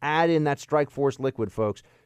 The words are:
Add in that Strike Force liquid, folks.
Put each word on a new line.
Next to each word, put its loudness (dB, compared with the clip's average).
Add 2
in 2
that 0
Strike 0
Force -2
liquid, -4
folks. -4